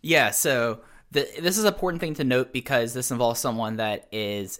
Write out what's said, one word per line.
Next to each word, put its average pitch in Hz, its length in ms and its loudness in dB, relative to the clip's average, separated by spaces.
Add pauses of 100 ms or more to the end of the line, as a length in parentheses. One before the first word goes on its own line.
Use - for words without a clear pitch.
Yeah, 160 300 4
so 117 500 0 (300)
the, 143 180 0 (100)
this 175 200 0
is 214 60 0
an 202 100 4
important 180 260 -2
thing 160 140 -4
to 147 100 -2
note 127 300 2
because 120 400 0
this 127 160 -4
involves 117 300 0
someone 113 360 -2
that 107 340 0
is 101 500 -4